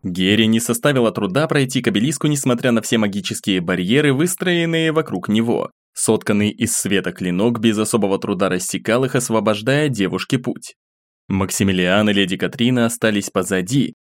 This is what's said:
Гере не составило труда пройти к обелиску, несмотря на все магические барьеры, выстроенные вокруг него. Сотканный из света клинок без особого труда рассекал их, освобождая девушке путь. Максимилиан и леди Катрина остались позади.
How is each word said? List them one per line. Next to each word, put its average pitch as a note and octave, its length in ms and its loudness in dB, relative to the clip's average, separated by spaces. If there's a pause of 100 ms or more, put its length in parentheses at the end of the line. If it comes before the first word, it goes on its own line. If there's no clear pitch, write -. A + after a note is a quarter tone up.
Гере F#2+ 440 2
не A2+ 140 4
составило A#2+ 500 0
труда G#2+ 360 -2
пройти C3+ 340 0
к A#2+ 60 -2
обелиску, A#2 400 0
несмотря C3 440 0
на A2+ 100 0
все A#2 160 -2
магические G2+ 640 -2
барьеры, F#2+ 540 0
выстроенные E3 800 0
вокруг D3+ 340 -2
него. A2+ 440 0 (220)
Сотканный G#2 580 0
из - 260 -2
света F#2 340 0
клинок F#2+ 480 -2
без G#2+ 180 2
особого G2+ 400 0
труда G2 300 -2
рассекал G2 560 -2
их, C3 120 -4
освобождая A2+ 760 0
девушке G2 500 -2
путь. - 360 -8 (520)
Максимилиан F#2+ 840 2
и G2+ 40 2
леди F#2+ 240 0
Катрина A#2 480 0
остались A2 440 -2
позади. F#2+ 760 -2